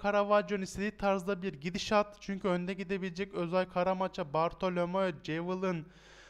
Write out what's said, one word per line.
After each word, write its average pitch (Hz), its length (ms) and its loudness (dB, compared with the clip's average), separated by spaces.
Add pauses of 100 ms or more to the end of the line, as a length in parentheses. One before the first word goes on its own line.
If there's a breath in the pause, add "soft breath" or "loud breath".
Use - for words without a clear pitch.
Caravaggio'nun 202 600 4
istediği 196 340 -4
tarzda 196 460 0
bir 180 180 -6
gidişat. 208 600 0
Çünkü 196 280 -4
önde 180 260 0
gidebilecek 190 600 -4
Özay 180 340 0
Karamaça, 185 640 -2
Bartolomeo, 175 800 0 (100)
Javelin, 175 640 -2 (440 loud breath)